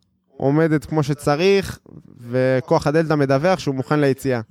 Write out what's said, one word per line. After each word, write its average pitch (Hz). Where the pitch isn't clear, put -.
עומדת 151
כמו 156
שצריך, 160
וכוח 127
הדלתא 156
מדווח 143
שהוא 139
מוכן 151
ליציאה. 131